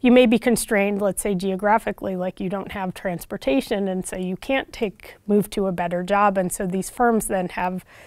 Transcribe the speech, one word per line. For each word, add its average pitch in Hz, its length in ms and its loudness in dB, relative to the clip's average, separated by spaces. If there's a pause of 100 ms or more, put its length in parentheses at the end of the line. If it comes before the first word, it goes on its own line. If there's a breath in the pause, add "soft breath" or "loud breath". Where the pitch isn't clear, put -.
you 247 100 6
may 254 140 8
be 233 140 4
constrained, 208 600 0
let's 196 220 -2
say, 208 140 -2
geographically, 196 800 -2
like, 180 240 -6
you 196 100 -4
don't 190 220 -8
have 190 240 -6
transportation, 202 920 -2
and 185 160 -2
so - 120 -10
you 185 200 -4
can't - 380 -4
take, - 420 -8 (120)
move 208 240 4
to 196 160 -2
a 190 40 -2
better 175 300 -2
job, 202 380 4
and 180 120 0
so - 140 -6
these 185 240 -4
firms 233 380 2
then 185 220 -2
have, 185 360 -6 (220 loud breath)